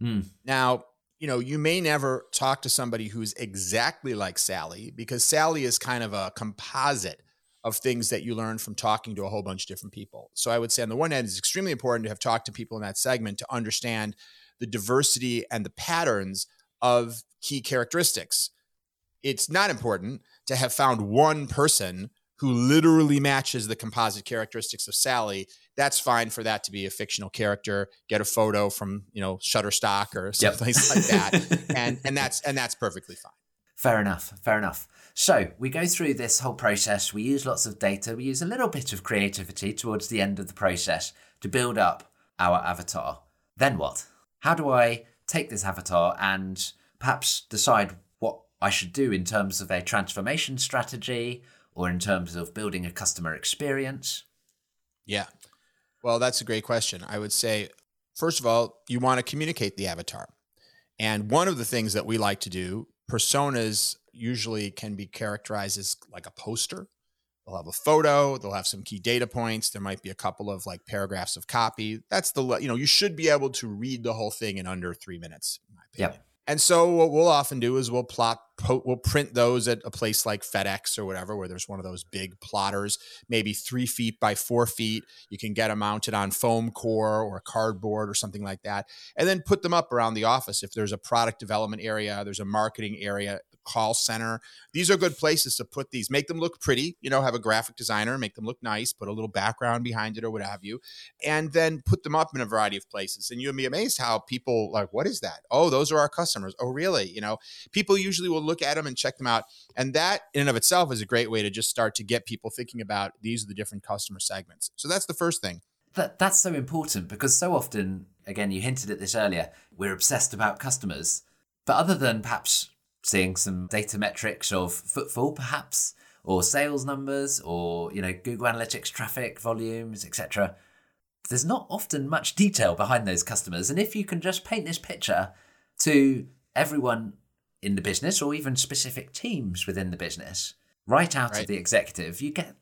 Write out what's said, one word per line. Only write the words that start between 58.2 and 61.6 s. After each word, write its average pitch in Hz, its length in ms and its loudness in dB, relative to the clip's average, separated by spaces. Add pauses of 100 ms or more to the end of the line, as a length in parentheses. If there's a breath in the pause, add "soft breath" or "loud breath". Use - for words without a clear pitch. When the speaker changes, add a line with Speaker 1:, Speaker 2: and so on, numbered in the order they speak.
Speaker 2:
of 127 60 -4
all, 117 420 2
you 123 120 -2
want 127 200 4
to 120 40 0
communicate 143 540 -4
the 98 100 -4
avatar. - 400 -8 (720 soft breath)
And 107 320 0
one 170 160 6
of 170 100 0
the 117 80 -4